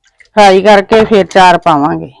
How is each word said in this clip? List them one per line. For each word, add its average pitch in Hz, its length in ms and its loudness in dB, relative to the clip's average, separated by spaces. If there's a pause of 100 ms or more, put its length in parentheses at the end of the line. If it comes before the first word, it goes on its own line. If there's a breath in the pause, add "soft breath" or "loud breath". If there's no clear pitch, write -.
(360)
ਫਰਾਈ 196 260 2
ਕਰਕੇ 208 440 0
ਫਿਰ 196 200 0
ਚਾਰ 180 320 0
ਪਾਵਾਂਗੇ। 160 640 -4